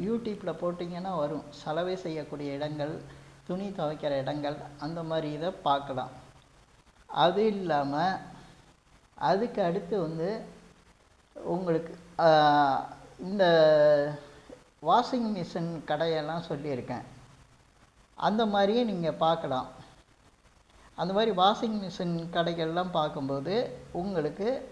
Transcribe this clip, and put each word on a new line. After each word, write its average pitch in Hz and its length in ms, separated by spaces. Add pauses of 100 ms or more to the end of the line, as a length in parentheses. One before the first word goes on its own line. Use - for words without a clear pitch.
YouTube-ல 208 520
போட்டிங்கன்னா 175 640
வரும், 147 360
சலவை 175 440
செய்யக்கூடிய 151 580
இடங்கள், 151 400 (500)
துணி 185 260
துவைக்கிற 156 480
இடங்கள், 147 400 (220)
அந்த 165 240
மாதிரி 160 280
இதை 156 180 (140)
பார்க்கலாம். 139 480 (960)
அது 180 380
இல்லாம 156 460 (1200)
அதுக்கு 202 460
அடுத்து 190 360
வந்து 160 280 (1080)
உங்களுக்கு, 170 560 (280)
ஆ, 165 100 (880)
இந்த 190 240 (1400)
வாஷிங் 233 480
மிஷின் 170 420 (120)
கடையெல்லாம் 160 600
சொல்லியிருக்கேன், 135 560 (1160)
அந்த 208 280
மாதிரியே 202 380
நீங்க 180 280
பார்க்கலாம். 160 560 (1300)
அந்த 175 160
மாதிரி 220 180
வாஷிங் 214 480
மிஷின் 175 360 (160)
கடைகள்லாம் 170 600
பார்க்கும்போது 147 640 (400)
உங்களுக்கு 175 540 (240)